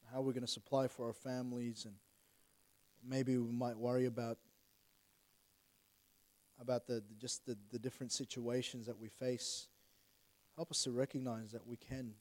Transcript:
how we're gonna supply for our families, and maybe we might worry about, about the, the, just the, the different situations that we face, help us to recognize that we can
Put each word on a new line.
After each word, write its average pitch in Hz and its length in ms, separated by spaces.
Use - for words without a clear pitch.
how 131 80
we're 135 120
gonna 120 140
supply 131 400
for 123 200
our 117 60
families, 123 720
and 107 100
maybe 131 300
we 117 140
might 120 260
worry 123 300
about, 117 320
about 120 260
the, 127 80
the, 107 240
just - 280
the, 120 100
the 123 60
different 120 340
situations 123 760
that 113 120
we 110 100
face, - 580
help 165 160
us - 140
to 135 60
recognize 120 600
that 113 160
we 117 100
can 131 440